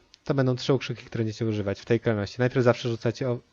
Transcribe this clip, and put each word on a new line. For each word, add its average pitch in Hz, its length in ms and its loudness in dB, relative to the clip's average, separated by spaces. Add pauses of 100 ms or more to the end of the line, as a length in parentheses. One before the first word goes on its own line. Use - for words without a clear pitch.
(240)
To 147 100 -2
będą 131 220 2
trzy 139 180 0
okrzyki, 120 320 -4
które 113 180 -4
będziecie 110 220 -2
używać 104 340 -2
w - 60 -18
tej 117 140 4
kolejności. 104 400 -2
Najpierw 127 240 2
zawsze 120 260 4
rzucacie 120 400 -2
o-, 120 100 -2 (140)